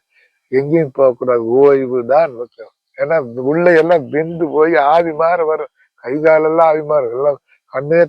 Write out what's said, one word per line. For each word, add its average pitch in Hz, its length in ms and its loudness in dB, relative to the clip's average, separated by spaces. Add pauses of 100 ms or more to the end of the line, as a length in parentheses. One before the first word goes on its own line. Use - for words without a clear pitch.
(520)
எங்கேயும் 143 460 0
போகக்கூடாது, 127 440 0 (200)
ஓய்வு 135 360 2 (140)
தான் 151 240 2
முக்கியம். 113 380 -16 (240)
ஏன்னா 143 180 -2 (340)
உள்ள 170 160 0 (140)
எல்லாம் 160 240 2 (100)
வெந்து 165 400 -4
போய் 160 220 2 (160)
ஆவி 170 200 0 (100)
மாற 170 160 0 (120)
வரும், 151 220 -6 (320)
கை 131 100 -6 (100)
காலெல்லாம் 160 460 4
ஆவி 156 200 -2
மாறும், 131 260 -2
எல்லாம் 139 220 -2 (340)
கண்ணே 147 260 -2 (100)